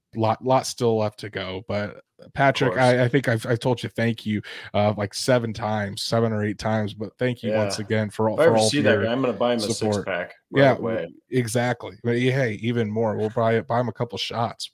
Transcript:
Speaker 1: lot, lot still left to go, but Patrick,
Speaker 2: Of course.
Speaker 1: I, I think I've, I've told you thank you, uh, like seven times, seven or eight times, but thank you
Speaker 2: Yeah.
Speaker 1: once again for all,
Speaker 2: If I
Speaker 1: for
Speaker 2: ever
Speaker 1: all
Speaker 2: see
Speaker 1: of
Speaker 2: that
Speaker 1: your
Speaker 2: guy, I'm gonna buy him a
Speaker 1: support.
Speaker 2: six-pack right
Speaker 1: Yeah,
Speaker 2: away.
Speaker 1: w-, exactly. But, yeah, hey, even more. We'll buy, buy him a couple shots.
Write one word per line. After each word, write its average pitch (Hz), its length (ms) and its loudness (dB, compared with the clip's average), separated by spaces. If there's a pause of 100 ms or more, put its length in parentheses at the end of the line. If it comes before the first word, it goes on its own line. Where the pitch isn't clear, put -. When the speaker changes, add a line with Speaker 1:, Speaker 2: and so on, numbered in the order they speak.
(160)
Speaker 1:
lot, 113 300 0
lot 127 220 2
still 113 320 0
left 107 220 -4
to 110 100 -12
go, 95 360 -8
but 104 340 -6 (340)
Patrick, 135 380 4
Speaker 2:
Of - 40 -2
course. 127 80 4
Speaker 1:
I, 123 200 4
I - 20 0
think 135 200 2
I've, 113 200 0
I've 120 100 0
told 123 240 -2
you 113 80 -6
thank 117 380 -2
you, 107 160 -2 (320)
uh, 104 200 4
like 101 200 -4
seven 117 380 0
times, 107 500 -4
seven 113 280 2
or 107 120 -2
eight 104 160 -4
times, 110 340 -2
but 104 240 -12
thank 127 240 -2
you 110 80 -4
Speaker 2:
Yeah. 107 140 2
Speaker 1:
once 98 160 -4
again 107 320 -2
for 110 180 2
all, 104 60 -2
Speaker 2:
If - 60 2
I - 20 6
Speaker 1:
for 165 60 8
Speaker 2:
ever 113 100 6
Speaker 1:
all 110 100 4
Speaker 2:
see 143 80 0
Speaker 1:
of 143 60 2
Speaker 2:
that 131 80 4
Speaker 1:
your 104 140 2
Speaker 2:
guy, 113 60 0
I'm 131 100 0
gonna 123 120 0
buy 120 200 0
him 117 40 0
a 113 40 -2
Speaker 1:
support. 107 340 -2
Speaker 2:
six-pack 90 400 -4 (160)
right 135 100 4
Speaker 1:
Yeah, 127 160 6
Speaker 2:
away. 113 180 -4
Speaker 1:
w-, 85 200 -6 (160)
exactly. 120 720 -2
But, 120 160 0
yeah, 127 140 2
hey, 127 280 0
even 117 300 -2
more. 107 260 -2
We'll 107 140 -2
buy, 113 300 2
buy 120 180 0
him 123 80 0
a 107 60 -4
couple 120 260 -6
shots. - 540 -4